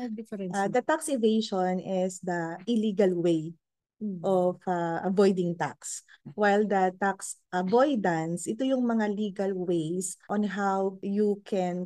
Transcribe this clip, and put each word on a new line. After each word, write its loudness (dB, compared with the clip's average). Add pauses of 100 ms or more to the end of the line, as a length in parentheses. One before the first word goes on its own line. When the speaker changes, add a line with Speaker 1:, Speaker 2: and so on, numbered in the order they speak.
(120)
Speaker 1:
difference -8
Speaker 2:
uh, 0
Speaker 1:
mo? -2
Speaker 2:
the 4
tax 0
evasion 2
is -2
the -4
illegal 2
way 0 (460)
Speaker 1:
Mm. -6
Speaker 2:
of, 2
uh, -2
avoiding 4
tax. -6 (320)
While 4
the 2
tax -2 (160)
avoidance, 2
ito -2
yung 2
mga 0
legal -4
ways -2
on -2
how -2
you 0
can -2